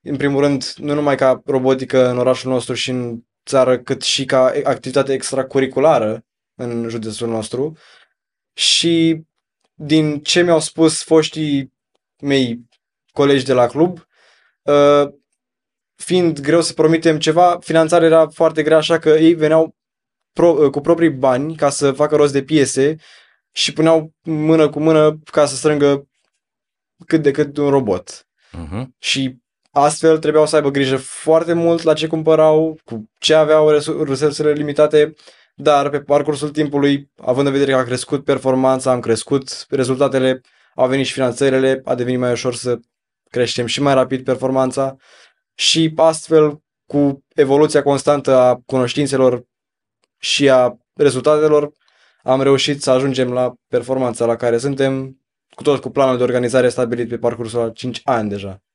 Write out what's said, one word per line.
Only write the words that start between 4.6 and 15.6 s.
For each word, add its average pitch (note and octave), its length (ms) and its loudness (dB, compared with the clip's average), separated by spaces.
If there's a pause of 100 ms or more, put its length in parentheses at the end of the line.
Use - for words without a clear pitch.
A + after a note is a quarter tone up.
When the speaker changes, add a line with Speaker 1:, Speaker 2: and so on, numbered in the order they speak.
Speaker 1:
activitate C3+ 500 -2
extracurriculară C3 1080 -2 (320)
în A#2 340 -8
județul A2+ 380 -8
nostru. A#2+ 500 -6 (760)
Și E3 680 0 (520)
din D3+ 460 0
ce F3 220 0
mi-au E3+ 180 2
spus D#3+ 440 -2
foștii D3+ 680 -2 (480)
mei C3 380 -2 (520)
colegi C#3 340 2
de C3 80 0
la B2 140 4
club, D#3+ 320 -2 (640)
uh, C#3+ 460 4 (880)